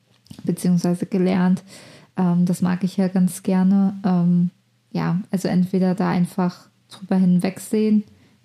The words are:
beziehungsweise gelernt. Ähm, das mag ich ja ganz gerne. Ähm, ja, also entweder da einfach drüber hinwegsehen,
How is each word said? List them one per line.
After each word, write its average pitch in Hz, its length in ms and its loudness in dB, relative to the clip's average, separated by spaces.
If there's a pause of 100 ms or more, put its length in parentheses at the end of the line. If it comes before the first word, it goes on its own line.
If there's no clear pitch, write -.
(440)
beziehungsweise 175 640 0
gelernt. 185 580 0 (540)
Ähm, 175 280 2
das 180 160 -2
mag 180 220 -2
ich 185 140 -4
ja 190 120 0
ganz 180 340 -2
gerne. 190 600 2
Ähm, 175 460 2 (420)
ja, 165 280 -4 (100)
also 190 180 -4
entweder 180 460 0
da 180 160 -2
einfach 180 600 -2 (200)
drüber - 280 -6
hinwegsehen, 196 840 2 (420)